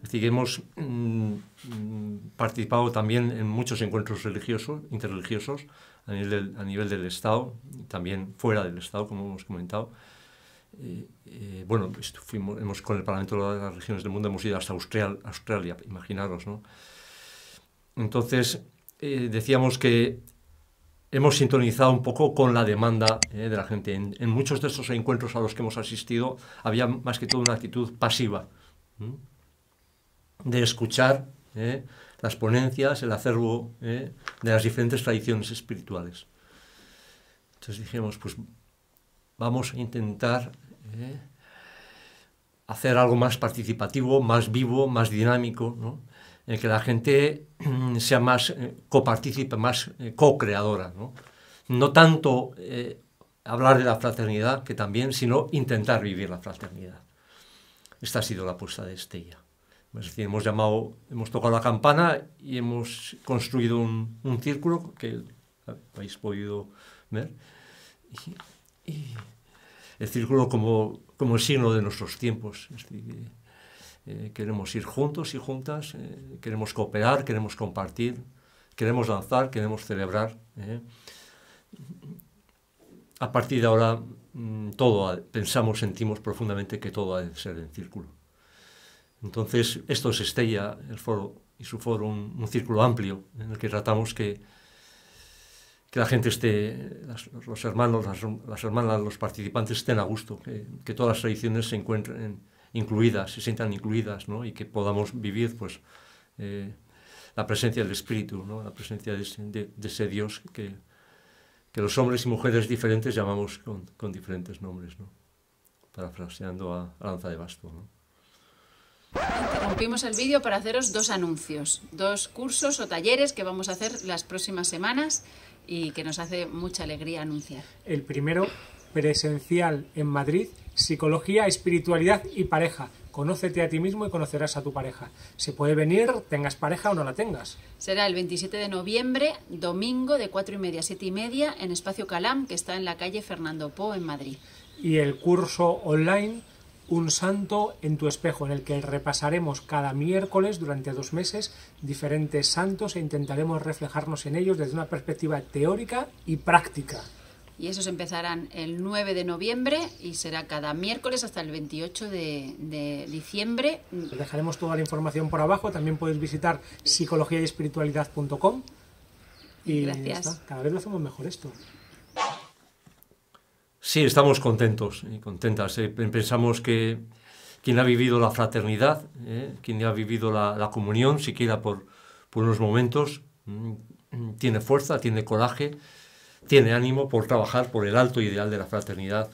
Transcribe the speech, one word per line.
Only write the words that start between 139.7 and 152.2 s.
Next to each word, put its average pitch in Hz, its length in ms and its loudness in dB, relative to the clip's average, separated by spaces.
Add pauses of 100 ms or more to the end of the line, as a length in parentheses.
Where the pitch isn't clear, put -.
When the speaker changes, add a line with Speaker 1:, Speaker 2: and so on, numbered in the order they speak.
Speaker 2:
de 208 140 -2
cuatro 190 240 -4
y 202 40 -8
media 175 220 -4
a - 20 -4
siete 190 220 -6
y 190 60 -2
media, 233 500 -2
en 185 100 -4
Espacio 185 360 -6
Calam, 240 400 -2
que 185 80 -8
está 180 220 -6
en 190 100 -4
la 170 100 -4
calle 185 240 -6
Fernando 160 540 -8
Po, 208 200 -4
en 180 100 -4
Madrid. 139 340 -8 (440)
Speaker 3:
Y 160 140 4
el 143 220 2
curso 180 480 2 (180)
online, 196 560 2 (520)
un 165 180 2
santo 202 720 0
en 151 160 0
tu 151 100 0
espejo, 143 380 -2
en 139 80 -2
el 139 120 -4
que 143 180 -2
repasaremos 143 800 -2
cada 139 320 -2
miércoles 190 640 2
durante 143 320 -4
dos 135 220 -6
meses 185 360 -4 (300)
diferentes 147 680 0